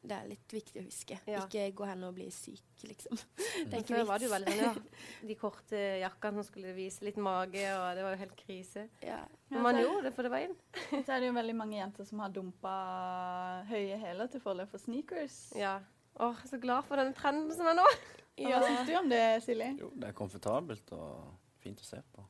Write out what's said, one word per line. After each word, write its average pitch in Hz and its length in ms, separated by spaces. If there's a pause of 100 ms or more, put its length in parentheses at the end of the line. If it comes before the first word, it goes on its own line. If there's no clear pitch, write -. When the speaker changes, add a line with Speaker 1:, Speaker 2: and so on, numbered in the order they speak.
Speaker 1:
Det 208 60
er 113 160
litt - 240
viktig - 240
å 185 80
huske. - 300 (100)
Speaker 2:
Ja. 208 160
Speaker 1:
Ikke 202 220 (100)
gå 196 100
hen 185 220
og 180 80
bli 185 180
syk, - 300 (240)
liksom. - 320
<laughs> - 160
Det 370 300
er - 80
Speaker 2:
Men 233 100
Speaker 1:
ikke 233 140
Speaker 2:
før 233 100
var 202 160
det 254 60
jo - 20
Speaker 1:
vits. 202 60
Speaker 2:
veldig 196 240
sånn, 233 260
ja. - 420
De 214 120
korte 208 400 (240)
jakkene 208 340
som 202 80
skulle 185 300
vise 190 280
litt 208 140
mage, 190 460 (100)
og 180 140 (100)
det 190 80
var 190 80
jo 190 80
helt 190 160
krise. 190 460 (180)
Speaker 1:
Ja. - 160 (320)
Speaker 2:
Men 269 80
Speaker 3:
Ja, 240 80
Speaker 2:
man 247 80
Speaker 3:
så - 80
er - 60
Speaker 2:
gjorde 370 180
det, 262 80
for 247 140
det - 40
var 269 140
inn. 370 80 (240)
Speaker 3:
<laughs> 277 240
Så 269 140
er - 20
det 254 80
jo 247 80
veldig 226 240
mange 214 220
jenter 202 260
som 214 160
har 196 100
dumpa 190 440 (920)
høye 202 300
hæler 208 320
til 254 160
fordel 190 240
for 202 100
sneakers. 294 600 (180)
Speaker 2:
Ja. 196 160 (480)
Åh, 233 240
så 254 160
glad 247 240
for 277 160
den 269 160
trenden 311 400
som 339 80
er 330 160
nå. 415 60 (500)
Speaker 3:
Hva 254 160
Speaker 1:
Ja. 262 80
Speaker 3:
synes 254 240
du 320 80
om 349 160
det, 233 140 (180)
Silje? 233 300 (100)
Speaker 4:
Jo, - 160
det 101 140
er - 40
komfortabelt 107 760
og 80 400 (240)
fint - 240
å - 80
se - 80 (160)
på. 101 160